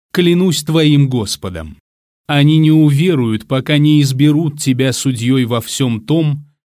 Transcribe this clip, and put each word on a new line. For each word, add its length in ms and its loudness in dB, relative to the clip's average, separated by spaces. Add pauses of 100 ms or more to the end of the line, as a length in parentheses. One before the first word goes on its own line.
(120)
клянусь 520 0
твоим 440 2
Господом, 680 -8 (500)
они 300 2
не 160 4
уверуют, 760 2
пока 300 -2
не 240 4
изберут 580 0
тебя 360 -2
судьёй 500 -2
во 160 -4
всём 400 -4
том, 460 -2 (200)